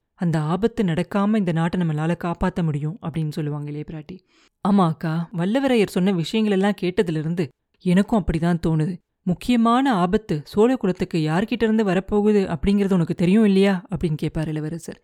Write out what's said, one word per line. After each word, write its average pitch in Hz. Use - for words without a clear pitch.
அந்த 165
ஆபத்து 190
நடக்காம 196
இந்த 180
நாட்டை 170
நம்மளால 160
காப்பாத்த 180
முடியும்" 151
அப்படின்னு 156
சொல்லுவாங்க 147
இளைய 147
பிராட்டி. 156
"ஆமா 190
அக்கா, 165
வல்லவரையர் 214
சொன்ன 190
விஷயங்கள் 196
எல்லாம் 202
கேட்டதுல 175
இருந்து 160
எனக்கும் 190
அப்படிதான் 165
தோணுது. 160
முக்கியமான 240
ஆபத்து 175
சோழ 240
குலத்துக்கு 180
யார்கிட்ட 180
இருந்து 220
வரப்போகுது 196
அப்படிங்கிறது 202
உனக்கு 170
தெரியும் 190
இல்லையா?" 196
அப்படின்னு 165
கேட்பார் 156
இளவரசர். 156